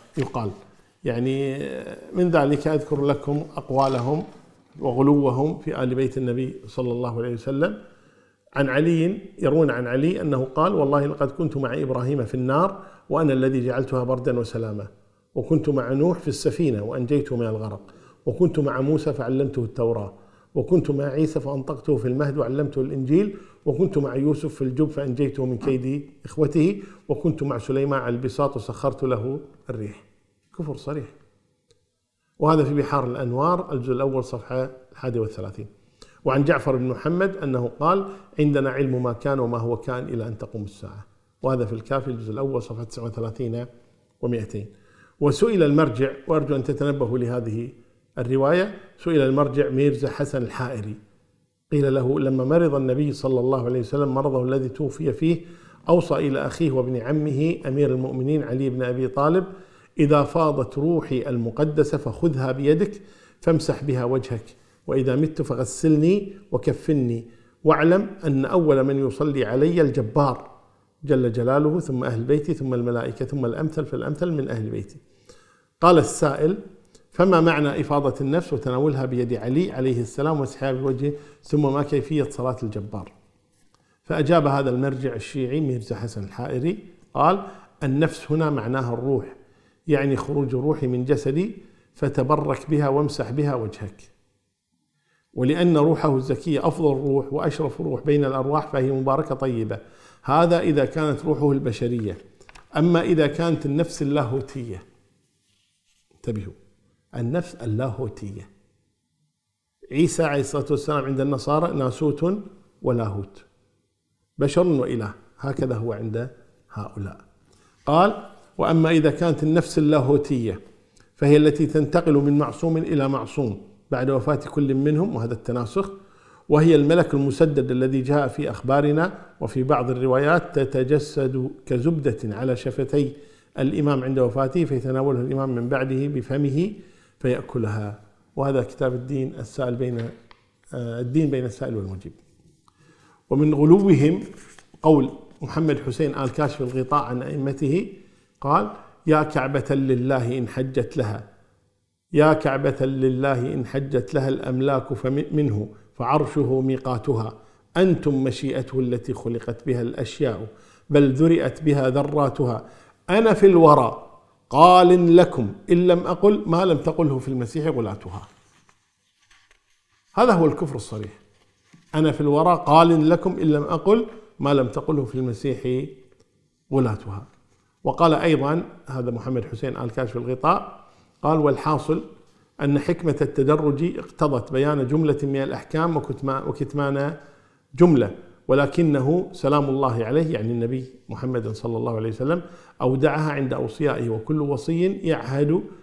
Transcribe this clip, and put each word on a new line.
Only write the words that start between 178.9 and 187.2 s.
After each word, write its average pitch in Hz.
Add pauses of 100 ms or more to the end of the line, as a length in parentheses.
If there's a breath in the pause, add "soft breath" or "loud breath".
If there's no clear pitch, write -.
محمد 120
حسين -
آل 117
كاشف 123
الغطاء، 127 (400 soft breath)
قال: 156
"والحاصل 151 (580 soft breath)
أن 143
حكمة 170
التدرج 147
اقتضت 139
بيان 139
جملة 151
من 139
الأحكام 135
وكتما-، 135
وكتمان 143 (580 soft breath)